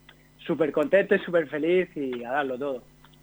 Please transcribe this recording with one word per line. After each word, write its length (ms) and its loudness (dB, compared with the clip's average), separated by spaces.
súper 260 0
contento 420 4
y 60 4
súper 280 0
feliz 480 0
y 260 -6
a 100 -8
darlo 260 -4
todo. 240 -6